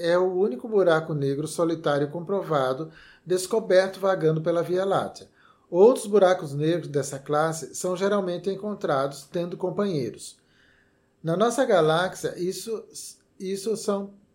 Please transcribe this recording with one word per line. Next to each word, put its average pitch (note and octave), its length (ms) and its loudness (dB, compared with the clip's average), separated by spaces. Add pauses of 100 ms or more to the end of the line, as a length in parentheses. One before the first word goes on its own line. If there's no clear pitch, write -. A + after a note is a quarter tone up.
é F3 180 2
o F#3 140 2
único A#3 340 0
buraco E3+ 480 2
negro C#3 320 -2
solitário D#3 640 0
comprovado D#3+ 800 -2 (340)
descoberto F#3 760 2
vagando D#3+ 420 2
pela E3+ 180 0
Via F3+ 240 -2
Láctea. D3+ 460 -2 (400)
Outros A3 360 6
buracos F#3 460 4
negros D#3 360 0
dessa C#3 320 -4
classe D#3 560 -2
são F3+ 200 -4
geralmente F#3+ 540 -2
encontrados F#3 720 -4
tendo F3 340 -6
companheiros. F3+ 880 -4 (800)
Na E3 160 -2
nossa A#3+ 260 2
galáxia, F3+ 720 2
isso, F#3 480 -6 (560)
isso G3 380 -4
são G3+ 340 -2 (220)